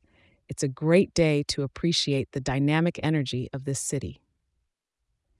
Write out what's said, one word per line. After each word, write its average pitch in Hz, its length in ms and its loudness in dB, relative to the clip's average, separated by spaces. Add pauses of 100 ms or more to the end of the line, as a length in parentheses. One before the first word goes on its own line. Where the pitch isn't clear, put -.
(480)
it's - 140 -8
a 147 60 0
great 160 440 2
day 156 360 4
to - 140 -4
appreciate 139 680 -2
the 139 80 -6
dynamic 143 600 2
energy 139 500 -2
of 135 140 -8
this 139 120 -4
city. - 440 -6 (1160)